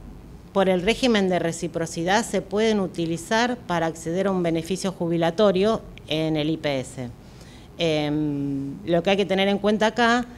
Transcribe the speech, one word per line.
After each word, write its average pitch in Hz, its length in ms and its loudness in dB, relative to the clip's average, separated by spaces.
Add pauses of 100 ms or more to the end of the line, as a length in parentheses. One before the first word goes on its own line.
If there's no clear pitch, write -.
(520)
por 190 160 2
el 185 140 2
régimen 220 460 2
de 180 100 2
reciprocidad 165 840 0
se 185 180 -2
pueden 214 380 2
utilizar 190 760 0
para 170 300 -2
acceder 165 400 -2
a 196 60 2
un 180 100 0
beneficio 170 500 -2
jubilatorio 175 880 2 (280)
en 156 280 0
el 151 140 0
I 160 60 0
P 143 240 -2
S. 123 300 -10 (680)
Em, 147 960 -2 (100)
lo 170 180 2
que 196 80 0
hay 190 60 4
que 196 100 2
tener 190 220 2
en 202 100 2
cuenta 214 280 2
acá 240 400 2 (120)